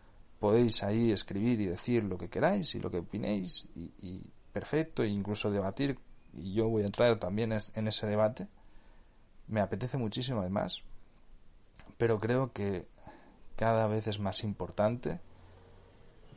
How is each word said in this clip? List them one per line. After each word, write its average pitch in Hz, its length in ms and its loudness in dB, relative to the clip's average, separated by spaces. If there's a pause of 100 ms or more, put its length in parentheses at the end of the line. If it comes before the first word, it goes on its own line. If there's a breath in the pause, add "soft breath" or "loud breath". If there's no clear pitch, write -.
(400 soft breath)
podéis 110 440 4
ahí 113 280 4
escribir 107 480 0
y 104 60 2
decir 107 400 0
lo 92 120 -2
que 85 120 -8
queráis 170 440 2
y - 60 -4
lo - 100 -4
que 92 100 -2
opinéis, 98 760 -4
y, 85 240 -12
y 92 320 -12 (220)
perfecto, 151 500 -2
e 107 60 2
incluso 101 420 0
debatir, 101 480 -2 (340)
y 92 200 -8
yo 113 160 2
voy 107 140 2
a - 20 0
entrar 110 340 4
también 110 320 -2
es-, 107 240 -4
en 107 140 0
ese 107 180 2
debate. 107 400 2 (1000 soft breath)
Me 110 120 -2
apetece 107 380 -2
muchísimo 120 420 -2
además, 101 440 -2 (1120)
pero 113 220 2
creo 123 340 0
que 98 340 -2 (720 loud breath)
cada 110 300 4
vez 107 200 0
es 104 120 -2
más 98 260 -2
importante 110 760 0 (1160 loud breath)